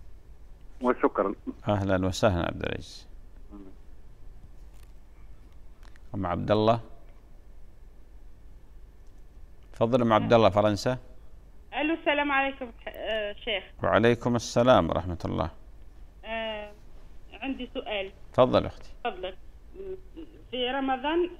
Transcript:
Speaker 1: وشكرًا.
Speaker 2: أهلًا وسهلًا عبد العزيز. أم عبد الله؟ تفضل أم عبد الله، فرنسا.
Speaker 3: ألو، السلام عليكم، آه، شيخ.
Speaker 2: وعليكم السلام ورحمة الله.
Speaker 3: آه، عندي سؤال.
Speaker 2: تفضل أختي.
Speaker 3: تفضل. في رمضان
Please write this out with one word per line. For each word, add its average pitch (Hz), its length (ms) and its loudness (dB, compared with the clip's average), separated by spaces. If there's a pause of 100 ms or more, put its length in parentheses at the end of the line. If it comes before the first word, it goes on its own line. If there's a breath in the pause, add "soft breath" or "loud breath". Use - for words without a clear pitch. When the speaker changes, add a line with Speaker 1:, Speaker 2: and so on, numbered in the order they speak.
(800)
Speaker 1:
وشكرًا. 123 540 2 (320)
Speaker 2:
أهلًا 98 380 4
وسهلًا 92 400 4
عبد - 180 -2
العزيز. - 440 -6 (3000)
أم 95 100 -2
عبد 90 260 2
الله؟ 107 280 6 (3000)
تفضل 117 280 4
أم 113 120 6
عبد 110 200 8
الله، 110 160 10
فرنسا. 104 480 4 (760)
Speaker 3:
ألو، 294 200 2
السلام 294 380 2
عليكم، 269 400 0 (160)
آه، 208 460 -4
شيخ. 202 300 -4 (200)
Speaker 2:
وعليكم 117 520 6
السلام 117 540 6
ورحمة 85 360 -2
الله. 90 240 0 (760)
Speaker 3:
آه، 220 460 -6 (680)
عندي 254 320 -6
سؤال. 202 380 -6 (220)
Speaker 2:
تفضل 123 320 6
أختي. - 280 -10 (100)
Speaker 3:
تفضل. 190 300 -4 (1160)
في 247 180 -2
رمضان 277 600 0 (100)